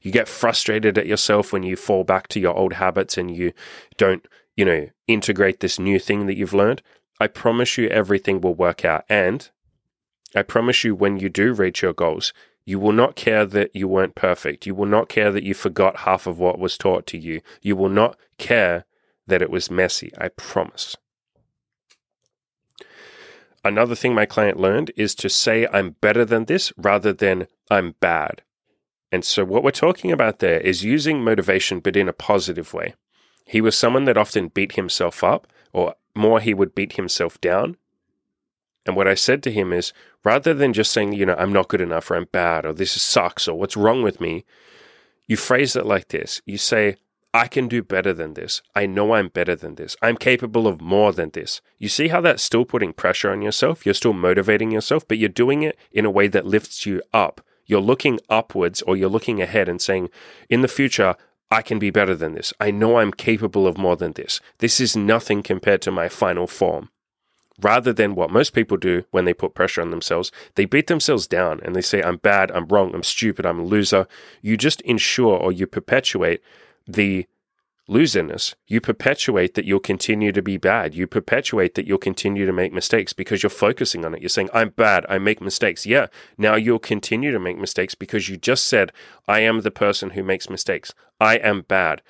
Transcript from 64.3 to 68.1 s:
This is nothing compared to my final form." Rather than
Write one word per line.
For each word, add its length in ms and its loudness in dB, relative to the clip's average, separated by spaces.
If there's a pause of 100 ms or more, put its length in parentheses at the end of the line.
This 240 0
is 160 0
nothing 460 0
compared 400 0
to 80 -2
my 180 -2
final 360 -2
form." 440 -2 (720)
Rather 320 4
than 220 2